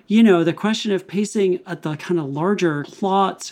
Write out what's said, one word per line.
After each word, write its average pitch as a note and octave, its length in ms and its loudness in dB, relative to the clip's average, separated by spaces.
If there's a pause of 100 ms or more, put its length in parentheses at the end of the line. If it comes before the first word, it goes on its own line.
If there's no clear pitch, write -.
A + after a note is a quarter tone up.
you A3 160 4
know, F3+ 220 6
the D#3+ 100 2
question G#3+ 380 -4
of F#3 160 -2
pacing G3 580 -2
at F3 160 -12
the D3+ 140 -4
kind F3 240 -4
of C#3+ 80 -4
larger D#3 560 -2
plot G3 680 -2